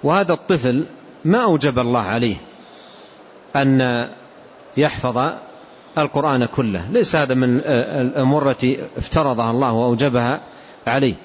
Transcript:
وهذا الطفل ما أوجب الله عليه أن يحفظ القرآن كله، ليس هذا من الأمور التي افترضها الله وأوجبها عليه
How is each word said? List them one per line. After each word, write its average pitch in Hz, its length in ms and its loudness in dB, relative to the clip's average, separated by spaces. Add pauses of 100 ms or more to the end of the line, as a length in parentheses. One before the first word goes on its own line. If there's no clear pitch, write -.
وهذا 175 300 2
الطفل 139 520 0 (400)
ما 214 180 2
أوجب 143 360 2
الله 120 220 0
عليه 107 340 -2 (1200)
أن 131 520 2 (720)
يحفظ 135 540 0 (680)
القرآن 143 480 0
كله، 104 460 -4
ليس 208 240 0
هذا 139 180 0
من 127 320 2
الأمور 135 840 0
التي 127 300 -2 (180)
افترضها 120 540 -2
الله 127 200 0
وأوجبها 120 680 0 (460)
عليه 127 260 2 (120)